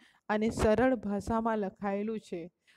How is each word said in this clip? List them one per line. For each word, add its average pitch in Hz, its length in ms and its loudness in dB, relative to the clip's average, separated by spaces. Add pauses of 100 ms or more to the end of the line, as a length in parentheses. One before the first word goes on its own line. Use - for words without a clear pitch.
(300)
અને 214 200 2
સરળ 233 460 4
ભાષામાં 220 600 -2
લખાયેલું 202 640 -4
છે, 175 320 -10 (260)